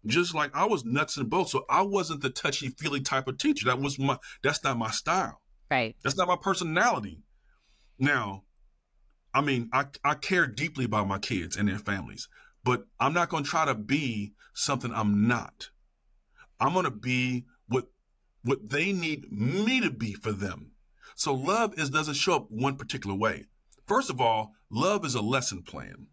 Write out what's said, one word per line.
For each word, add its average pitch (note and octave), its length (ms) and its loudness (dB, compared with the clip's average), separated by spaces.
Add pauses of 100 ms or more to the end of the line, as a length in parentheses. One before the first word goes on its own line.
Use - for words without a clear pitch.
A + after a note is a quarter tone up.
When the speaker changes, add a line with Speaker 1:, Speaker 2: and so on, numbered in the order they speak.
Speaker 1:
Just E3+ 280 2
like, D3 200 -2
I D#3+ 100 2
was F#3 200 2
nuts C#3+ 320 0
and C3+ 120 -2
bolts. E3+ 240 0
So B2+ 160 0
I C3+ 140 4
wasn't F3+ 400 0
the C#3 80 0
touchy-feely C#3+ 720 -4
type C3+ 260 -2
of C3+ 100 -8
teacher. C#4+ 280 0
That B2+ 140 2
was C#3 180 -2
my, C3+ 200 2 (240)
that's C#3+ 200 2
not C3 160 0
my A2 120 -2
style. E3 500 -2 (300)
Speaker 2:
Right. B2 320 0
Speaker 1:
That's - 140 -2
not F#3 120 2
my F3+ 80 4
personality. E3+ 880 0 (760)
Now, A#2+ 460 0 (920)
I C3+ 60 6
mean, C3 320 0
I, C3+ 140 2 (180)
I D3 100 4
care F3 320 2
deeply C3 380 -4
about G#2 240 2
my G2 100 -2
kids - 380 -4
and G#2 120 2
their F#2+ 100 -2
families, E2 500 -6 (360)
but B2 220 2 (120)
I'm C3+ 140 4
not F3 160 2
gonna D#3 160 -2
try D#3+ 220 2
to C3+ 80 2
be A2 580 -2 (220)
something B2+ 400 -2
I'm G#2 340 4
not. - 420 -2 (880)
I'm C3+ 140 4
gonna F3 160 2
be B2+ 540 0 (240)
what, B2+ 200 0 (540)
what A#2+ 280 -2
they E3 220 0
need D#3+ 380 -4
me F#3 500 2
to D#3+ 100 0
be A2 240 -6
for - 180 -4
them. F#2+ 380 -6 (460)
So C#3+ 180 0
love G3+ 440 0
is, D3+ 120 0
doesn't D3+ 240 0
show E3 220 2
up - 140 -2
one C3 260 0
particular - 400 -6
way. F#2+ 300 0 (400)
First B3+ 240 2
of C3 100 -4
all, A2 340 2 (160)
love F3 340 2
is B2+ 100 -2
a A2+ 80 0
lesson A#2 400 -2
plan. - 500 -16